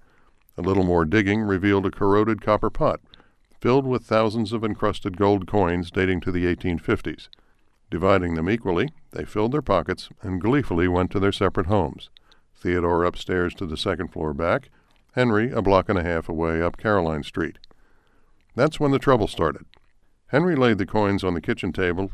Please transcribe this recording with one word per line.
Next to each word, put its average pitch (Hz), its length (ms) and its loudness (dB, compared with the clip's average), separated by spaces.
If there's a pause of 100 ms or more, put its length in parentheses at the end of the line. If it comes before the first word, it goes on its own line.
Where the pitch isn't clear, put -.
(560)
A 90 60 -6
little 95 200 2
more 87 220 2
digging 104 380 2
revealed 98 420 2
a 95 60 -2
corroded 104 500 0
copper 107 300 0
pot, 117 300 -2 (600)
filled 131 260 2
with 123 200 -2
thousands 110 480 0
of 110 100 -4
encrusted 101 540 -2
gold 101 280 4
coins 87 440 0
dating 92 320 0
to 95 100 -2
the 87 140 0
eighteen 87 320 -2
fifties. - 500 -4 (600)
Dividing 90 420 2
them 80 160 0
equally, 104 400 0 (220)
they 78 160 -10
filled 110 260 -2
their 147 80 -2
pockets 90 480 -2 (140)
and 92 180 -4
gleefully 98 480 2
went 90 220 0
to 107 100 -2
their 98 120 2
separate 92 340 0
homes. 87 420 -2 (480)
Theodore 87 480 0
upstairs 90 520 -2
to 98 100 -8
the 78 100 -8
second 90 320 -4
floor 80 240 -6
back, 85 380 -2 (440)
Henry 120 360 2
a - 100 -2
block 95 280 4
and 101 100 2
a 82 60 -2
half 82 240 -2
away 82 340 -2
up 87 140 -2
Caroline 82 480 0
Street. - 340 -6 (960)
That's 147 240 0
when 147 140 2
the 135 80 2
trouble 120 260 2
started. 78 400 -4 (600)
Henry 165 260 2
laid 120 240 4
the 98 80 -2
coins 101 380 0
on 90 100 0
the 82 60 -4
kitchen - 320 -4
table 92 420 -2